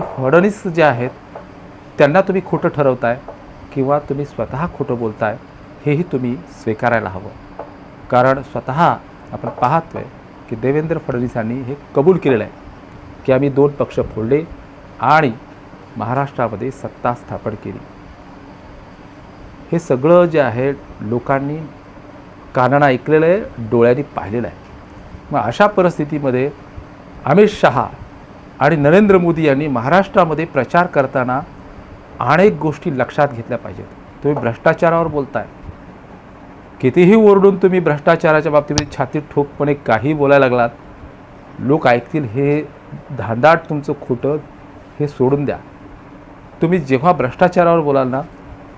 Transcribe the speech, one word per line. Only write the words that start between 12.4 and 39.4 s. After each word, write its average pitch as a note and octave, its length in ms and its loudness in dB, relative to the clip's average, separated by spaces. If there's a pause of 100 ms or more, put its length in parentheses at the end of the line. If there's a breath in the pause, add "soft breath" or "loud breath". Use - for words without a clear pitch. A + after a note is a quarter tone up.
आहे - 800 -20
की C3 60 2
आम्ही C3+ 180 2
दोन C#3 220 2
पक्ष C3+ 280 -6 (160)
फोडले A#2 260 -2 (580)
आणि C#3+ 320 2 (640)
महाराष्ट्रामध्ये A#2 760 -4
सत्ता - 420 -6
स्थापन G#2 500 -10
केली. G2 160 -12 (1900)
हे E3+ 80 -2
सगळं D#3+ 460 2
जे D#3+ 140 0
आहे B2+ 320 0 (300)
लोकांनी C3+ 560 -4 (960)
कानानं C3 300 2
ऐकलेलं D3 400 2
आहे, E3+ 440 -2
डोळ्यांनी A#2+ 340 2 (120)
पाहिलेलं A2 320 -6
आहे. - 80 -14 (760)
मग C#3+ 80 -2
अशा B2 280 2
परिस्थितीमध्ये D3 800 0 (760)
अमित F#3 260 4
शहा B2 360 0 (720)
आणि D3+ 160 2
नरेंद्र F#3 420 6
मोदी E3 300 0
यांनी C#3+ 200 0
महाराष्ट्रामध्ये D#3+ 800 0
प्रचार E3 400 0
करताना C3 540 -2 (800)
अनेक E3 400 4
गोष्टी D3+ 380 -4
लक्षात C3+ 300 0
घेतल्या A#2 300 -8
पाहिजेत. G2 280 -14 (380)
तुम्ही C#3+ 180 0
भ्रष्टाचारावर E3 640 0
बोलताय, C3+ 380 -6 (1400)
कितीही F3 340 6
ओरडून G3 460 6
तुम्ही F#3 180 4
भ्रष्टाचाराच्या D#3 720 2
बाबतीमध्ये D3 360 0 (100)
छातीत C#3+ 240 -4 (120)
ठोकपणे C#3+ 400 -2